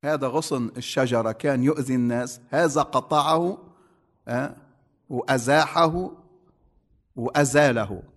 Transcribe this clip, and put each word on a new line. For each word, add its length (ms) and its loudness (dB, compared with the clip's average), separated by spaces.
هذا 240 -2
غصن 500 -2
الشجرة 540 0
كان 320 -2
يؤذي 320 0
الناس، 540 -2
هذا 320 2
قطعه، 760 0
آه، 280 -4
وأزاحه 1000 0
وأزاله 880 2